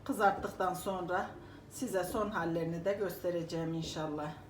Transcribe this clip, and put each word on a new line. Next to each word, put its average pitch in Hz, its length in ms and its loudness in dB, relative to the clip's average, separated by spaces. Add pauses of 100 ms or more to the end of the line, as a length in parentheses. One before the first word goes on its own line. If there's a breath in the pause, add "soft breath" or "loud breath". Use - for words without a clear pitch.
Kızarttıktan 196 680 4
sonra 185 560 0 (420 loud breath)
size 190 320 0
son 208 260 0
hallerini 170 560 0
de 196 80 4
göstereceğim 170 800 0
inşallah. 151 580 -2 (180)